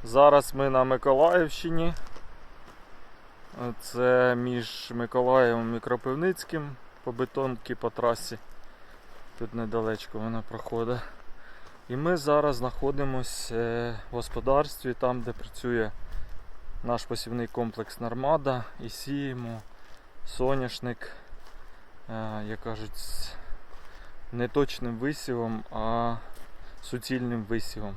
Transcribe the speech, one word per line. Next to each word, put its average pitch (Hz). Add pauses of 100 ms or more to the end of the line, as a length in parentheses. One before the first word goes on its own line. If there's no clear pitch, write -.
Зараз 139
ми 135
на 131
Миколаївщині. 165 (1900)
Це 127
між 123
Миколаєвом 120
і 110
Кропивницьким. 143 (280)
По 127
бетонці, 127
по 117
трасі. 117 (1000)
Тут 113
недалечко 110
вона 113
проходить. 117 (880)
І 123
ми 170
зараз 147
знаходимось, 131
е, 117 (160)
в -
господарстві, 127
там, 123
де 117
працює 113 (960)
наш 117
посівний 117
комплекс 113
«Нармада». 131 (160)
І 117
сіємо 123 (680)
соняшник, 127 (1000)
е, 110
як 107
кажуть, 110
з - (1000)
неточним 120
висівом, 117
а 117 (680)
суцільним 123
висівом 107